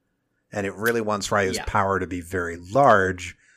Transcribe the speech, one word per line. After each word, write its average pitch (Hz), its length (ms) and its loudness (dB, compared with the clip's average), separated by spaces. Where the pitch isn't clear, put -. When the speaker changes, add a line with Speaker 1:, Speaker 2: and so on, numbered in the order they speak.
Speaker 1:
And 101 160 -4
it 95 80 -6
really 117 260 -2
wants 104 300 -4
Ryu's 98 260 0
Speaker 2:
Yeah. - 100 -8
Speaker 1:
power 98 320 0
to 90 80 -4
be 90 140 -8
very 85 360 -6
large 95 800 2